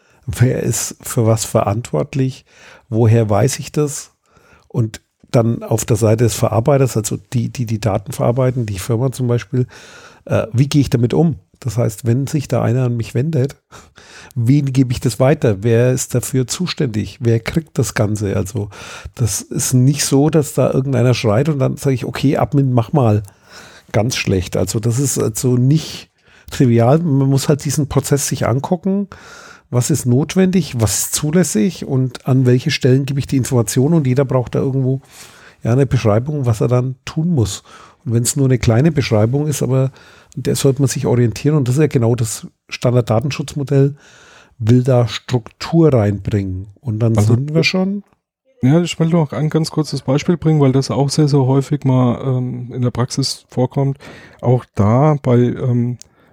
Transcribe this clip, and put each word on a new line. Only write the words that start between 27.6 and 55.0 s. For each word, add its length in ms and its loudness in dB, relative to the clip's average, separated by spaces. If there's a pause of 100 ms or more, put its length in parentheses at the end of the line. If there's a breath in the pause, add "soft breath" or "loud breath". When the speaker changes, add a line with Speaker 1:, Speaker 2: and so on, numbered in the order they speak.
Speaker 1:
diesen 240 -2
Prozess 400 -2
sich 180 -4
angucken. 640 -2 (600 loud breath)
Was 200 0
ist 160 -2
notwendig? 720 2
Was 200 2
ist 160 -4
zulässig? 720 0
Und 400 -4
an 200 2
welche 240 2
Stellen 340 2
gebe 140 -4
ich 80 -4
die 100 -2
Informationen? 580 0
Und 120 2
jeder 180 2
braucht 300 -2
da 60 0
irgendwo, 400 -2 (640 loud breath)
ja, 100 0
eine 140 4
Beschreibung, 600 0
was 140 0
er 80 2
dann 360 0
tun 260 -4
muss. 320 0 (420 loud breath)
Und 100 -2
wenn's 220 -2
nur 100 2
eine 120 2
kleine 340 2
Beschreibung 540 0
ist, 160 -4
aber 280 0 (460 loud breath)
an 60 -8
der 140 -2
sollte 240 2
man 80 2
sich 180 -4
orientieren. 500 2
Und 120 0
das 60 0
ist 60 2
ja 60 4
genau 280 2
das 320 -4 (240)
Standarddatenschutzmodell, 1300 0 (640 loud breath)
will 260 4
da 220 4
Struktur 840 0
reinbringen. 760 -2 (120)
Und 200 -6
dann 180 2
Speaker 2:
Also 160 4
Speaker 1:
sind 200 -2
wir 100 2
schon. 400 -2 (580)
Speaker 2:
Ja, 180 4
ich 180 -4
will 100 2
noch 240 2
ein 180 -2
ganz 200 0
kurzes 320 -4
Beispiel 360 0
bringen, 220 2
weil 120 6
das 180 0
auch 200 0
sehr, 180 2
sehr 180 2
häufig 380 0
mal, 400 2
ähm, 480 -4
in 80 -6
der 100 0
Praxis 580 -4
vorkommt. 500 -2 (420 loud breath)
Auch 240 2 (100)
da 480 4